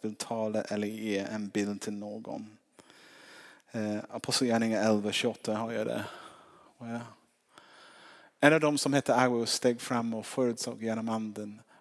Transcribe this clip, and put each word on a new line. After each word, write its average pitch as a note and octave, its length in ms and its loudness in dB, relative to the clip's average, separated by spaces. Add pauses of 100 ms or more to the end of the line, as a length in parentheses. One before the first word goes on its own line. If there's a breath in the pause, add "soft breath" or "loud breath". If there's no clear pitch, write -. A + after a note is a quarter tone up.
vill G#2+ 140 -4
tala A2 460 -2
eller G#2 260 -2
ge G#2+ 300 -2
en G#2 320 -4
bild G2+ 320 0
till G#2+ 120 -6
någon. G#2+ 640 -10 (1120 loud breath)
Eh, G#2+ 260 -2 (120)
Apostlagärningarna A2+ 760 2
elva G#2+ 280 4
tjugoåtta A2 440 -2
har A2+ 160 -4
jag A2 160 -2
det. A#2 160 -2 (760 loud breath)
Och A#2+ 100 -14
ja. A#2 120 -6 (1400 loud breath)
En D3 140 8
av D#3+ 60 6
dem D3 180 4
som C#3 160 0
hette C3 220 4
August A#2+ 380 4
steg A#2+ 280 2
fram A#2 320 -2
och A2 120 -6
förutsåg A#2 580 -2
genom A2+ 260 -2
anden G#2+ 520 -6 (200 soft breath)